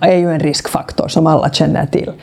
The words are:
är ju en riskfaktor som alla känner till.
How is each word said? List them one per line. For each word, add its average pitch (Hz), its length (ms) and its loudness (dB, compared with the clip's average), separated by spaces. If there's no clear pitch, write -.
är 185 160 4
ju 175 140 2
en 160 80 -2
riskfaktor - 680 -4
som 160 200 2
alla 156 220 2
känner - 360 0
till. - 260 -2